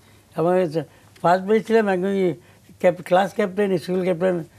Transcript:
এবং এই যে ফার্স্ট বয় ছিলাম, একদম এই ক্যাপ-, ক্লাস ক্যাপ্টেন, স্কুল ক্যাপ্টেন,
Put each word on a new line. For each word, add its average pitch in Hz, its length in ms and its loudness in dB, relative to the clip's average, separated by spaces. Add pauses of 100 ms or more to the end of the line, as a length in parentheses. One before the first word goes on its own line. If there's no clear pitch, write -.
(380)
এবং 175 220 2
এই 180 80 0
যে 151 160 -4 (380)
ফার্স্ট 185 260 2
বয় 220 120 2
ছিলাম, 220 280 2
একদম 190 200 0
এই 190 260 0 (460)
ক্যাপ-, 175 240 0
ক্লাস 185 300 0
ক্যাপ্টেন, 196 440 -2
স্কুল 180 240 -4
ক্যাপ্টেন, 180 420 -2 (160)